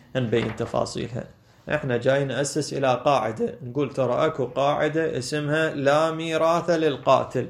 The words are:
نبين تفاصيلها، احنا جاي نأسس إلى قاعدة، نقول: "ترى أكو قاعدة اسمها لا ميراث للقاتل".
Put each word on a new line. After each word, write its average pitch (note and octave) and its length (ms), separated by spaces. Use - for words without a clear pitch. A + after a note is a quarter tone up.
نبين A2+ 400
تفاصيلها، - 680
احنا C3+ 220
جاي C3 280
نأسس C#3+ 480
إلى C3 320
قاعدة، A#2 580
نقول: B2+ 300
"ترى C3 340
أكو C#3+ 200
قاعدة D3 720
اسمها D3+ 560
لا D3 360
ميراث E3 600
للقاتل". C3 800